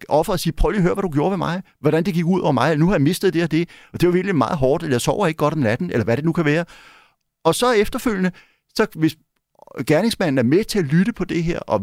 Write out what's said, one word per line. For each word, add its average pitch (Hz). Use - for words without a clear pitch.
offeret 175
sige, 160
"Prøv 160
lige 208
at 175
høre, 180
hvad 196
du 190
gjorde 151
ved 196
mig. 165
Hvordan 151
det 196
gik 170
ud 185
over 160
mig. 135
Nu 156
har 190
jeg 170
mistet 175
det 165
og 165
det. 160
Og -
det 170
var 180
virkelig 185
meget 135
hårdt, 139
eller 151
jeg 120
sover 180
ikke 160
godt 147
om 160
natten," 117
eller 113
hvad 113
det 151
nu 165
kan 160
være. 156
Og -
så 247
efterfølgende, 202
så 214
hvis 156
gerningsmanden 175
er 127
med 151
til 214
at 170
lytte 180
på 180
det 165
her, 165
og -